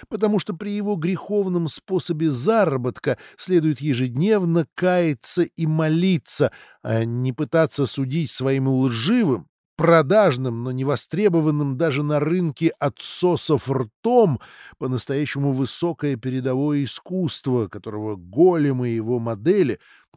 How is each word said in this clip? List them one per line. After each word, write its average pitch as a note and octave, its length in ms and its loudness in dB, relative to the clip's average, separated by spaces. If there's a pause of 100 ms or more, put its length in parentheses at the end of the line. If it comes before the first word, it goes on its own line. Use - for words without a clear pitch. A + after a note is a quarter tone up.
потому G#3 300 0
что - 140 -6
при G3 180 -8
его G#3 240 -2
греховном F3+ 720 -2
способе E3 640 -2
заработка C3+ 880 0 (200)
следует D#3 420 0
ежедневно D#3 960 0
каяться F3 680 0
и E3 220 -4
молиться, D#3 840 2 (300)
а A2+ 240 0
не B2 280 -2
пытаться D3+ 520 0
судить C#3 460 -2
своим C3+ 360 0
лживым, C3 800 0 (280)
продажным, D3+ 880 2
но B2+ 80 -6
невостребованным D3 1080 0
даже D3+ 260 0
на D3 160 0
рынке D#3+ 500 0 (100)
отсосов D3+ 880 0
ртом C#3 720 2 (380)
по-настоящему C#3 720 -2
высокое C#3 640 -2
передовое C3 680 -2
искусство, C3 840 -2
которого G#2+ 480 -8
големы C3 760 2
и A2+ 60 -2
его A2+ 240 -2
модели A#2 600 0 (380)